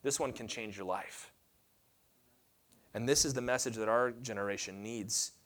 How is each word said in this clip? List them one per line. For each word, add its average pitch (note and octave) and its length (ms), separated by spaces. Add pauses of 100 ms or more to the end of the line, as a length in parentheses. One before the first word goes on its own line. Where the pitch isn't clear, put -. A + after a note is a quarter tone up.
This C3+ 160
one C3+ 140
can A2+ 160
change G#2+ 280
your F#2+ 100
life. - 460 (1600)
And A#2 160
this C#3+ 160
is C#3 100
the B2+ 60
message B2 360
that G#2+ 120
our A#2+ 240
generation G2+ 720
needs. A2 500 (140)